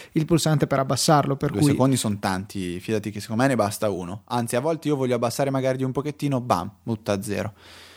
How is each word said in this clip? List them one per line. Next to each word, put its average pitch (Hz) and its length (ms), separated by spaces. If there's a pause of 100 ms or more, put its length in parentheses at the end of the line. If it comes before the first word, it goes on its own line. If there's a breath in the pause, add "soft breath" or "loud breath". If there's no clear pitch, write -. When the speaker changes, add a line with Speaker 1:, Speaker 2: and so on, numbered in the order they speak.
(120 loud breath)
Speaker 1:
il 156 140
pulsante 156 400
per 139 120
abbassarlo, 139 580
per 147 140
Speaker 2:
Due 101 100
Speaker 1:
cui 147 100
Speaker 2:
secondi 131 260
sono 107 220
tanti, 95 600
fidati 107 320
che 101 100
secondo 110 220
me 135 60
ne 135 80
basta 104 320
uno. 92 380
Anzi, 120 280
a 120 60
volte 151 280
io 147 80
voglio 127 180
abbassare 120 340
magari 131 300
di 131 60
un 131 80
pochettino, 139 500
bam, 98 280 (120)
butta 110 300
a 98 100
zero. 101 320 (420 loud breath)